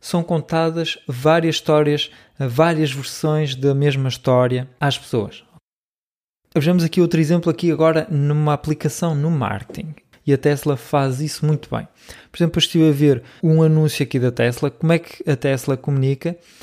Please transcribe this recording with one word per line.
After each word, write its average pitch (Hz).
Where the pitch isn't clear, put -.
são 175
contadas 165
várias 156
histórias, 151
ah, 135
várias 156
versões 147
da 135
mesma 139
história 127
às 139
pessoas. -
Vejamos 170
aqui 165
outro 165
exemplo 170
aqui 165
agora 160
numa 151
aplicação 156
no 147
marketing. 139
E 143
a -
Tesla 143
faz 135
isso 151
muito 151
bem. 113
Por -
exemplo, 170
eu -
estive 160
a 151
ver 139
um 160
anúncio 156
aqui 135
da 123
Tesla, 123
como 160
é 170
que -
a 143
Tesla 135
comunica, 139